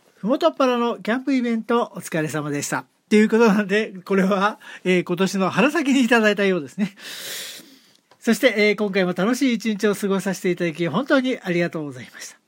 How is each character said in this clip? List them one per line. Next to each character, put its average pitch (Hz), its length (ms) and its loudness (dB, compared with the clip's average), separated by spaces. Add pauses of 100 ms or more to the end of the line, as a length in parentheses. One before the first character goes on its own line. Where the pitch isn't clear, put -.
(160)
「ふ - 120 -8
も 269 100 0
と 330 100 2
っ 311 80 0
ぱ 269 120 2
ら 247 100 0
の 233 220 -2
キ 202 120 -6
ャ 247 60 0
ン 262 60 -6
プ 277 100 -2
イ 262 80 0
ベ 233 140 -2
ン 220 80 -6
ト 233 320 -2
お 180 40 -10
疲 165 220 -6
れ 151 80 -4
様 147 200 -6
で 143 120 -4
し - 80 -8
た。」 - 160 -6 (240)
と 214 80 4
い 214 60 6
う 214 60 2
こ 220 80 2
と 233 100 6
な 208 160 4
ん 196 40 -4
で、 202 260 -2 (120)
こ 196 100 -2
れ 190 80 4
は、 202 360 0 (260)
え 180 140 2
ー、 170 40 -2
今 175 140 -4
年 190 220 0
の 185 100 2
春 208 220 2
先 294 200 0
に 269 100 4
い 226 60 2
た 233 140 4
だ 214 100 4
い 202 40 0
た 202 100 0
よ 185 140 2
う - 20 -6
で 135 80 -12
す - 80 -16
ね。 190 180 -4 (1200)
そ 233 140 0
し - 60 0
て、 240 180 4
え 214 140 4
ー、 202 80 0
「今 208 120 -2
回 190 120 2
も 175 100 0
楽 202 220 0
し 262 160 0
い 233 40 0
一 - 100 -6
日 214 220 -2
を 202 80 2
過 202 120 -4
ご 190 140 0
さ 196 120 -2
せ - 80 -8
て 185 100 0
い 175 40 0
た 175 80 -6
だ 170 80 -2
き、 170 160 -4
本 208 180 -2
当 285 140 2
に 254 220 -2
あ 185 100 -6
り 170 80 0
が 170 100 0
と 160 120 -8
う - 20 -8
ご 143 80 -10
ざ 123 100 -16
い - 120 -18
ま - 80 -18
し - 80 -16
た。」 - 180 -20